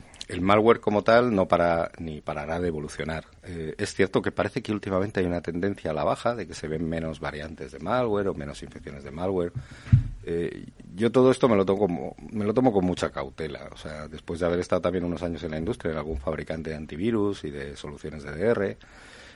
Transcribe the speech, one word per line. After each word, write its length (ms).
el 140
malware 380
como 240
tal 320
no 120
para, 520
ni 200
parará 400
de 80
evolucionar. 580
Eh, 340
es 160
cierto 300
que 80
parece 320
que 80
últimamente 480
hay 80
una 120
tendencia 520
a 20
la 100
baja, 300
de 140
que 80
se 120
ven 220
menos 300
variantes 540
de 40
malware 520
o 40
menos 300
infecciones 400
de 80
malware. 400
Eh, 420
yo 160
todo 180
esto 180
me 80
lo 80
tomo 160
como, 360
me 120
lo 120
tomo 180
con 120
mucha 260
cautela. 600
O 60
sea, 300
después 320
de 80
haber 140
estado 200
también 220
unos 180
años 220
en 80
la 80
industria, 320
en 80
algún 180
fabricante 540
de 60
antivirus 680
y 80
de 260
soluciones 460
de 80
D 180
R, 280